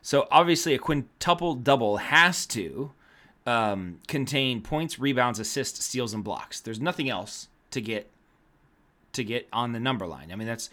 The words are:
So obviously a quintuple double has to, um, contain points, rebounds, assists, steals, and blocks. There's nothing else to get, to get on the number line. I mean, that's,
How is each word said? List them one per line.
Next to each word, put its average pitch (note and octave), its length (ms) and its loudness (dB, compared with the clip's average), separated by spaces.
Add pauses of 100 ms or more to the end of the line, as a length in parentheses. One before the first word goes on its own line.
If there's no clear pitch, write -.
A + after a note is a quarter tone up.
So - 300 2
obviously E3 420 6
a B2+ 60 2
quintuple E3+ 760 0
double A#2+ 420 4
has E3+ 500 4
to, A2+ 440 -6 (540)
um, G2+ 640 0
contain C3+ 540 -2
points, D#3 380 -4
rebounds, B2 400 2
assists, - 460 -4
steals, A#2+ 280 -4
and G#2+ 100 -6
blocks. - 360 -8
There's A2+ 220 -8
nothing D#3 260 -2
else G#2 400 -8 (240)
to - 80 -6
get, A2 300 -6 (1040)
to B2+ 100 -4
get A#2 300 -4
on A#2+ 180 0
the A#2 80 -4
number A#2+ 280 -2
line. D2+ 260 -12
I - 20 -10
mean, A2 120 -6
that's, A#2 260 -6